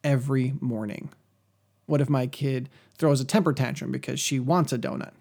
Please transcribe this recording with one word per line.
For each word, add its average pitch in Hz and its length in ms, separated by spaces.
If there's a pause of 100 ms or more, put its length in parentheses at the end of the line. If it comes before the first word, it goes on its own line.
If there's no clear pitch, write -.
every 135 560
morning? 110 480 (760)
What 151 140
if 139 100
my 127 180
kid 135 420 (280)
throws 147 220
a 135 60
temper 151 260
tantrum 135 400
because 131 300
she 135 180
wants 147 320
a 123 80
donut? - 420